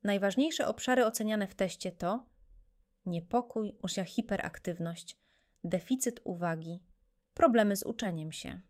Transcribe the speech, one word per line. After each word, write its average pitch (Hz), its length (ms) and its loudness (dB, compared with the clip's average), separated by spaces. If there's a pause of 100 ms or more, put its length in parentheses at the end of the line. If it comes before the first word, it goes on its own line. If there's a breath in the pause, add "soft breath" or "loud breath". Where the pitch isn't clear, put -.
Najważniejsze 202 640 2
obszary 247 400 4
oceniane 214 400 0
w - 80 -12
teście 185 380 -2
to 196 340 -2 (800)
niepokój, 214 720 -2 (260)
hiperaktywność, 170 1160 -6 (440)
deficyt 233 600 -2
uwagi, 170 580 -4 (520)
problemy 220 420 6
z 196 60 -6
uczeniem 170 500 -4
się - 360 -10